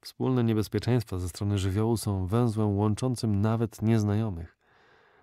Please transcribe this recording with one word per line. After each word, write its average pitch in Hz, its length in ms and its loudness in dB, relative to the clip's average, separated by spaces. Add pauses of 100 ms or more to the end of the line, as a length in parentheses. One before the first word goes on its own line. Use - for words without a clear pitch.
Wspólne 123 420 -2
niebezpieczeństwa 110 720 0
ze 90 120 -4
strony 101 280 -2
żywiołu 104 400 0
są 95 300 -2
węzłem 107 500 2
łączącym 107 640 0
nawet 113 400 0
nieznajomych. 104 760 0 (640)